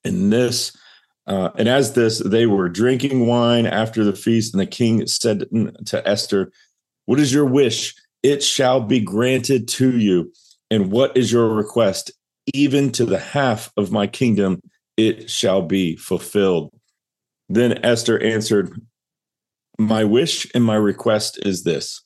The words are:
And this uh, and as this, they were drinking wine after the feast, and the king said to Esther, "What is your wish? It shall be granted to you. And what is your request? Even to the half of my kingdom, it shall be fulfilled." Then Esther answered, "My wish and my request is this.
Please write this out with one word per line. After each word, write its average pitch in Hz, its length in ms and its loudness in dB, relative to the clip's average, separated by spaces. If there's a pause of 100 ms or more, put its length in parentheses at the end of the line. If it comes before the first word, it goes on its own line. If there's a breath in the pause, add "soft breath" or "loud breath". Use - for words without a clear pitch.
And 92 280 0
this 120 400 0 (560 soft breath)
uh, 95 280 -2
and 110 120 0
as 131 260 2
this, 113 260 2
they 113 260 2
were 95 240 2
drinking 123 560 0
wine 120 400 2
after 110 380 -2
the 101 120 2
feast, 113 380 -2
and 98 80 0
the 92 60 -2
king 113 400 0
said - 380 -2 (400)
to - 220 -4
Esther, 98 440 -2 (540 soft breath)
"What 135 140 2
is 135 140 2
your 147 120 4
wish? 131 500 0 (260 soft breath)
It 139 220 2
shall 131 380 2
be 117 180 0
granted 120 720 0
to 131 280 2
you. 92 340 2 (380 soft breath)
And 98 220 0
what 131 240 0
is 120 160 2
your 117 180 2
request? 107 640 -2 (420)
Even 139 380 2
to 120 140 0
the 95 140 -2
half 127 580 -2
of 98 140 -2
my 101 160 0
kingdom, 101 540 0 (360)
it 110 320 0
shall 95 320 0
be 87 340 -2
fulfilled." 90 760 -2 (800)
Then 113 340 0
Esther 117 380 0
answered, 107 580 -2 (1000)
"My 110 240 2
wish 120 500 0
and 120 100 2
my 110 120 2
request 107 680 0
is 90 200 -4
this. - 420 -6